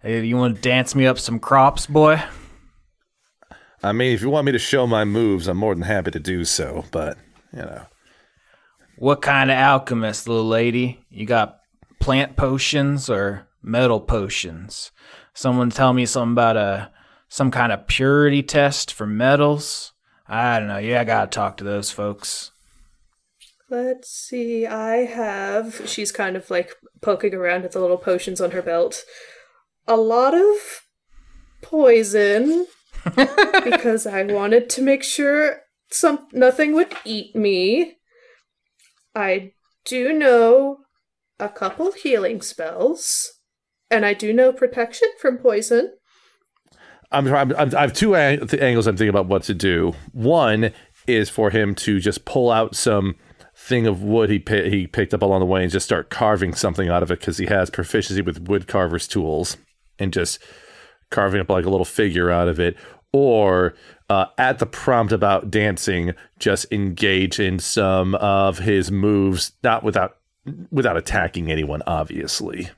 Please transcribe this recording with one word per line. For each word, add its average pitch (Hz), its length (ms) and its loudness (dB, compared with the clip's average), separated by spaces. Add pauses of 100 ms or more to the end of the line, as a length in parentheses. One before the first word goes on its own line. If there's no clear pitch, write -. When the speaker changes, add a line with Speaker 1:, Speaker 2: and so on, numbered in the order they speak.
Speaker 1:
Uh, 107 60 -8
you 113 280 -2
wanna 123 180 0
dance 123 400 -2
me 135 100 4
up 127 140 2
some 113 200 -6
crops, 135 460 2
boy? 151 340 4 (1600)
Speaker 2:
I 101 80 -2
mean, 123 220 2
if 101 80 -2
you 123 80 -2
want 147 160 0
me 139 80 2
to 117 60 2
show 127 280 0
my 110 180 2
moves, 101 420 0
I'm 90 100 -2
more 104 180 0
than 85 80 -6
happy 90 280 -2
to 82 80 -8
do 87 260 -4
so, 78 460 -6
but, 76 260 -6 (360)
you - 60 -16
know. - 260 -14 (1120)
Speaker 1:
What 139 240 0
kind 135 300 2
of 131 60 2
alchemist, 127 680 0
little 113 200 0
lady? 120 600 -2
You 104 180 -12
got 110 320 0 (400)
plant 135 380 0
potions 139 720 -2
or 101 380 -4 (140)
metal 117 380 0
potions? 98 920 -6 (440)
Someone 123 340 0
tell 131 240 2
me 123 140 0
something 117 240 -2
about 113 260 2
a, 101 340 -2 (380)
some 131 220 0
kind 120 200 0
of 98 140 -6
purity 143 560 2
test 143 500 0
for 107 140 -10
metals? 143 880 0 (380)
I 117 300 0
don't 104 80 -4
know. 101 100 -6
Yeah, 117 240 0
I - 40 0
gotta 107 240 0
talk 101 280 -4
to 101 60 -14
those 101 280 -4
folks. - 600 -10 (1160)
Speaker 3:
Let's 254 400 -6
see, 233 560 -6
I 220 400 -2
have, 220 800 -6
she's 208 260 -6
kind 190 240 -4
of, 185 140 -10
like, 175 260 -4 (260)
poking 202 320 0
around 180 320 -2
at 180 80 -10
the 190 60 -4
little 180 180 2
potions 185 440 -4
on 175 100 -2
her 180 100 -6
belt. 170 420 -2 (840)
A 226 100 4
lot 233 360 2
of 403 220 4 (1080)
poison, 233 1040 4 (200)
<laughs> - 280 -6 (480)
because 226 440 0
I 196 160 -2
wanted 208 480 2
to 254 100 -4
make 269 220 2
sure 294 580 0 (300)
some, 285 400 0
nothing 254 440 4
would 349 180 0 (100)
eat 214 320 -10
me. 208 600 0 (1200)
I 196 360 -4 (340)
do 254 280 -2
know 269 640 6 (600)
a 208 100 -6
couple 254 420 -4
healing 226 500 -2
spells, - 920 -4 (580)
and 214 140 2
I 202 80 2
do 214 200 -4
know 254 200 4
protection 247 560 -2 (100)
from 254 200 0
poison. 233 540 0 (1160)
Speaker 2:
I'm, 139 220 0
I'm, 139 220 2
I'm, 143 200 0
I 143 60 4
have 135 120 2
two 208 220 2
ang-, 143 320 2
th-, 139 140 0
angles 117 260 4
I'm 101 100 2
thinking 107 120 2
about 98 180 2
what 95 160 2
to 92 100 -4
do. 87 400 0 (180)
One 117 600 2 (340)
is 110 240 2
for 107 200 0
him 101 260 0
to 101 240 0
just 98 260 -4
pull 120 260 0
out 113 240 0
some 98 400 0 (400)
thing 120 320 0
of 95 160 -2
wood 107 260 2
he 104 100 2
pi-, 95 300 0
he 95 180 0
picked - 260 -2
up 107 80 -2
along 98 180 2
the 92 60 2
way 92 180 2
and 87 80 -2
just 92 140 -2
start - 240 -2
carving 98 440 0
something 92 360 -2
out 85 120 2
of 85 80 -4
it, 90 120 -4
'cause - 160 -6
he 98 80 -4
has 92 240 0
proficiency 95 520 -4
with 87 280 -6
wood 98 180 0
carver's 85 400 -2
tools, 80 480 -4 (420)
and 95 140 -4
just 87 260 -4 (720)
carving 98 300 0
up, 90 100 -4
like, 92 160 2
a 92 40 0
little 92 160 0
figure 87 440 0
out 87 200 2
of 80 100 -4
it. 87 160 0 (380)
Or, 104 600 4 (360)
uh, 95 160 2 (120)
at 127 220 0
the 117 60 0
prompt 117 480 0
about 101 360 2
dancing, 92 640 -2 (260)
just 98 320 0
engage 95 680 0
in 95 200 0
some 95 560 0
of 98 440 2
his 95 320 0
moves, 98 640 0 (100)
not 113 180 2
without, 98 360 -2 (520)
without 104 280 0
attacking 85 520 -2
anyone, 76 380 -2
obviously. - 920 -6